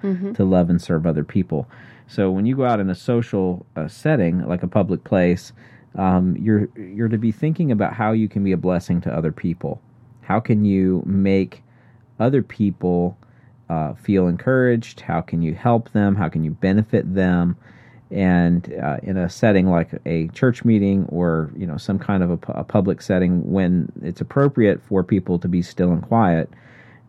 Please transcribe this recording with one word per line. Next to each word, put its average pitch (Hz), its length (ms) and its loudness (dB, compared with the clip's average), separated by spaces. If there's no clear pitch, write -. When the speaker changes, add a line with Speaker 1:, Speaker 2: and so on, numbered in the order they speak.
Speaker 1:
Mm-hmm. 196 320 -4
Speaker 2:
to 101 120 0
love 90 240 4
and 87 120 2
serve 82 240 -2
other 76 200 0
people. 80 420 -4
So 95 240 -2
when 95 140 0
you 127 100 0
go 135 100 -2
out 120 160 0
in 95 80 -2
a 90 60 -2
social, 98 720 -2
uh, 78 120 -6
setting, 90 600 0
like 87 160 -4
a 90 40 -2
public 90 360 -2
place, 90 480 0
um, 92 420 0
you're, 104 300 0
you're 104 320 -6
to 113 80 0
be 110 140 0
thinking 156 400 -2
about 104 220 0
how 107 180 -2
you 110 180 0
can 101 140 -4
be 95 80 0
a 90 60 0
blessing 87 440 -2
to 85 120 -4
other 80 180 -2
people. - 500 -6
How - 180 0
can 107 240 0
you 95 420 2
make 95 580 0
other 127 240 2
people, 90 720 -2
uh, 78 260 -4
feel 92 320 2
encouraged? 123 760 0
How 82 200 -4
can 85 200 -4
you 82 120 -2
help 117 380 0
them? 101 240 2
How 90 140 0
can 80 140 -4
you 78 80 -4
benefit 98 600 0
them? 90 440 2
And, 87 640 2
uh, 73 260 -4
in 95 160 -6
a 87 120 -2
setting 98 400 2
like 85 200 2
a 82 240 -2
church 123 340 0
meeting 101 460 2
or, 80 480 -2
you 92 80 -8
know, 80 120 -8
some 98 200 -4
kind 98 240 -2
of 87 80 0
a 85 80 -2
pu-, - 160 -10
a - 100 -8
public 95 380 0
setting, 90 500 0
when 90 400 0
it's 87 180 -8
appropriate 135 600 2
for 95 200 0
people 90 360 0
to - 80 -4
be 87 160 0
still 90 280 0
and 85 100 0
quiet, 90 480 2